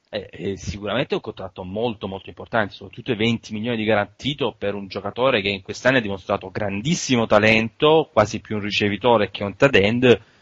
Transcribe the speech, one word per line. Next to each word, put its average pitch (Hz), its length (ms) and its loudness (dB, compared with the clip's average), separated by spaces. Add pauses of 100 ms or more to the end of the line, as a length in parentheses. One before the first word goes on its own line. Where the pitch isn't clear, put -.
(100)
Eh, 98 160 -8
è 98 300 -8
sicuramente 104 580 -6
un 190 60 -6
contratto 98 440 -14
molto, 107 420 -6
molto 95 220 -12
importante, 98 460 -4
soprattutto 107 420 -8
venti 113 360 -2
milioni 110 240 -4
di 110 80 -4
garantito 110 720 -2
per 101 180 -4
un 101 140 -10
giocatore 110 520 -2
che 98 80 -2
in 98 140 -4
quest'anno 127 360 0
ha 120 40 2
dimostrato 98 480 -4
grandissimo 110 760 -2
talento, 113 840 4
quasi 104 280 2
più 110 160 -8
un 104 60 -4
ricevitore 104 680 2
che - 120 -10
un 101 140 -6
tight 135 200 4
end, 113 440 6 (220)